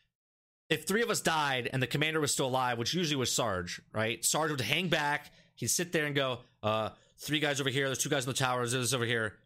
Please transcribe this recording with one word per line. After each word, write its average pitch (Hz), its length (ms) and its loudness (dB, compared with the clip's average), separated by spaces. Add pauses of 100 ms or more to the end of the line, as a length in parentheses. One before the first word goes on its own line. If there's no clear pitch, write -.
(680)
if 151 180 0
three 220 160 2
of 214 80 -2
us 185 100 0
died 143 500 2
and 127 120 2
the 123 40 -2
commander 156 320 0
was 147 140 2
still 143 140 0
alive, 123 320 2
which 120 160 -2
usually 156 220 0
was 120 140 0
Sarge, 95 500 -2 (100)
right? 110 340 -2
Sarge 151 240 2
would 143 120 -2
hang 156 260 0
back. 147 440 0 (240)
He'd 120 120 -6
sit 175 240 0
there 156 140 2
and 143 100 -2
go, 131 240 0 (240)
uh, 107 260 0 (300)
"Three 151 200 -2
guys 143 220 0
over 135 80 0
here. 139 180 0
There's 131 120 -2
two 143 100 -2
guys 139 140 0
in 131 80 -4
the - 60 -2
towers. 123 340 0
There's 127 220 0
over 120 120 0
here. 113 300 -2 (100)